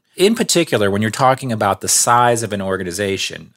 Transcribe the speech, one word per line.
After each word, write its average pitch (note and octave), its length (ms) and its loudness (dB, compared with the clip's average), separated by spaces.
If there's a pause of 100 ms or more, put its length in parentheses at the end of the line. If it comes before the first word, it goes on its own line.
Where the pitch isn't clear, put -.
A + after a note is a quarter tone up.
(160)
In G3+ 180 4
particular, D#3 560 0
when G2+ 120 0
you're A2 100 0
talking C3 400 0
about G#2 280 -2
the F#2+ 80 -6
size A#2+ 540 2
of G#2 100 -6
an G2 100 -4
organization, F#2+ 960 -6